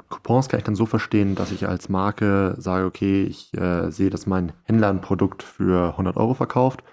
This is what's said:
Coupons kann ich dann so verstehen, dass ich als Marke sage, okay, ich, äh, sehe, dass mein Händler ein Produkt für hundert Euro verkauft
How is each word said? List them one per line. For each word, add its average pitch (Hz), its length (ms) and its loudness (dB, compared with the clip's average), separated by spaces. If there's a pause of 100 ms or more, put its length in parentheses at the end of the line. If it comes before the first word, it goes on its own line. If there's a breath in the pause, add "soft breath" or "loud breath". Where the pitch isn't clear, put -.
(100)
Coupons - 380 0
kann - 100 -10
ich 110 60 -6
dann 107 100 -2
so 107 100 2
verstehen, 104 500 0
dass 95 160 -4
ich 95 160 -6
als 92 220 -4
Marke 98 720 0
sage, 92 260 0
okay, 98 400 0
ich, - 300 -8
äh, 87 360 -2
sehe, 95 200 0
dass 95 160 -6
mein 92 260 -2 (120)
Händler 107 260 4
ein 95 100 0
Produkt 95 420 -2
für 90 540 0
hundert 92 220 -2
Euro 117 160 2
verkauft 127 580 0